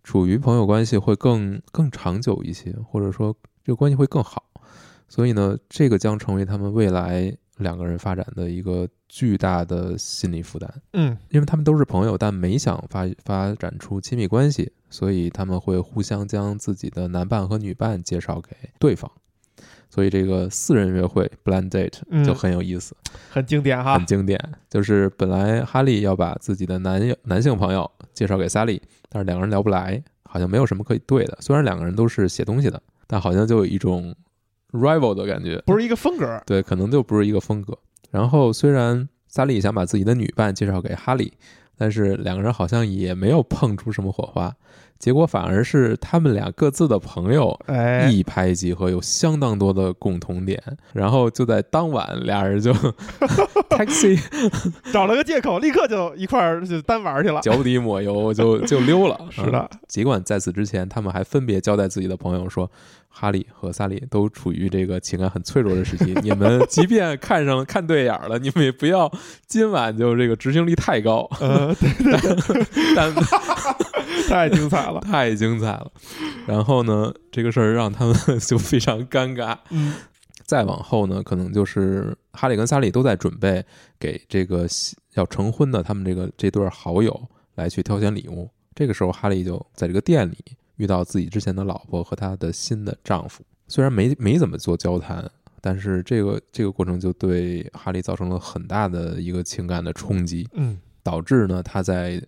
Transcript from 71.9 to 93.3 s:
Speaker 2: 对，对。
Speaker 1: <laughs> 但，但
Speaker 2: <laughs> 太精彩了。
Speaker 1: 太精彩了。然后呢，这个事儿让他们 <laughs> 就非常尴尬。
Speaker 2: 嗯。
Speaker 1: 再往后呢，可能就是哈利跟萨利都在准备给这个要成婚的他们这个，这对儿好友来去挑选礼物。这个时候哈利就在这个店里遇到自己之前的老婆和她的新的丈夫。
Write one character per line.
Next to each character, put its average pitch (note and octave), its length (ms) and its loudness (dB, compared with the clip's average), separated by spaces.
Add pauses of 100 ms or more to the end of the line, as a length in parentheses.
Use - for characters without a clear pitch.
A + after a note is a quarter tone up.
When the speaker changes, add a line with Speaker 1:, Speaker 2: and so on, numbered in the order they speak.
Speaker 2:
对， F#3+ 600 4
对。 - 20 -2 (140)
Speaker 1:
<laughs> D#4+ 160 4
但， D#3+ 180 2
但 A3+ 100 2
Speaker 2:
<laughs> D4+ 1000 -2
太 F3 220 4
精 D3+ 200 4
彩 C#3+ 220 0
了。 - 100 -6
Speaker 1:
太 C3+ 340 0
精 A2+ 240 0
彩 A2 80 -2
了。 G2+ 240 -6 (560)
然 G#2+ 180 2
后 B2+ 180 4
呢， A2 300 0 (180)
这 A#2+ 120 -4
个 A#2 80 0
事 A#2+ 100 2
儿 A2 140 4
让 A2+ 180 0
他 B2 140 -2
们 A#2 80 6 (120)
<laughs> B2+ 140 2
就 - 160 0
非 A#2 220 2
常 A2+ 300 -2
尴 C3 260 0
尬。 A2+ 220 -4 (140)
Speaker 2:
嗯。 D3+ 240 -2 (500)
Speaker 1:
再 C#3 180 2
往 F#2+ 180 -2
后 G#2+ 260 0
呢， F#2+ 160 -2
可 - 120 -6
能 F#2 180 -2
就 G2+ 120 2
是 G2 520 -2 (160)
哈 - 160 0
利 A#2+ 60 2
跟 G#2+ 100 2
萨 C#3 140 2
利 A#2+ 100 4
都 A#2 140 2
在 A#2 140 4
准 F2 220 -2
备 F#2+ 260 2 (340)
给 D#2 300 -6
这 F#2+ 180 0
个 F2 200 0 (480)
要 F#2 120 2
成 G2+ 260 -2
婚 C#3 200 0
的 G2+ 100 0
他 F#2 100 -4
们 G2 120 -4
这 F#2 100 0
个， F2 220 -4
这 G#2 140 0
对 G2+ 120 2
儿 F#2+ 80 0
好 F2+ 320 -2
友 - 180 0 (360)
来 F2 120 -4
去 F2+ 140 -4
挑 G2+ 160 -2
选 G#2 160 0
礼 G2+ 140 -10
物。 F2 200 -10 (260)
这 D3+ 120 -2
个 G#2+ 80 -2
时 - 80 -4
候 F2+ 80 2
哈 G2+ 180 -4
利 F#2+ 140 0
就 F2+ 220 -6 (100)
在 F2+ 140 -4
这 F2 40 -6
个 F#2+ 80 0
店 B2+ 300 2
里 - 60 -10 (400)
遇 G#2 100 -4
到 F#2 160 2
自 - 160 -4
己 E2+ 80 -2
之 G2 140 -4
前 F#2+ 140 -2
的 F#2+ 100 -4
老 F#2+ 200 -6
婆 F2 180 -4
和 - 120 -10
她 F#2+ 220 -6
的 E2+ 160 -4
新 G#2+ 320 -6
的 G2+ 180 -8
丈 - 260 -4
夫。 - 160 -20 (240)